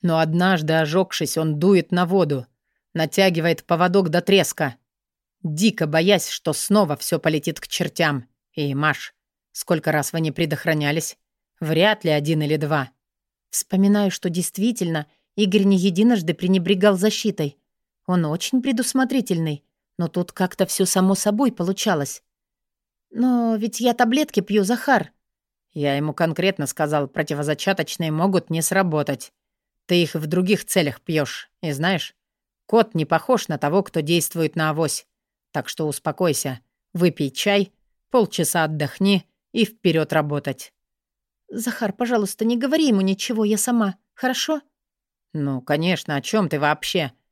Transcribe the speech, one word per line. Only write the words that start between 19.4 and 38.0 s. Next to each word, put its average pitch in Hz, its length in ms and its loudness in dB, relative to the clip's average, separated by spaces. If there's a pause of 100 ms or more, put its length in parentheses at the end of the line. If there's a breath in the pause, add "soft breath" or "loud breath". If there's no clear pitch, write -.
но 170 100 -2
тут 175 260 -4
как-то 185 320 -2
всё 185 200 -2
само 190 300 2
собой 220 360 0
получалось. 175 720 -2 (880)
"Но 240 460 0
ведь 220 240 -4
я 240 140 2
таблетки 247 480 0
пью, 202 220 2
Захар". 233 480 0 (600)
Я 143 240 0
ему 147 180 -2
конкретно 170 540 0
сказал, 147 400 -2
противозачаточные 151 1040 -4
могут 170 380 0
не 160 120 -2
сработать. 156 720 -2 (520)
Ты 175 160 2
их 160 140 -2
в 156 100 -4
других 185 400 0
целях 151 360 0
пьёшь. - 480 -4 (120)
И 160 100 -4
знаешь, 165 440 -4 (500)
кот 226 300 2
не 156 100 0
похож 185 420 0
на 151 100 -4
того, 170 260 0
кто 165 180 -4
действует 160 540 0
на 156 160 0
авось. 151 340 -4 (460)
Так - 180 -6
что 156 180 -6
успокойся, 147 720 -2 (340)
выпей 165 360 0
чай, 202 420 0 (380)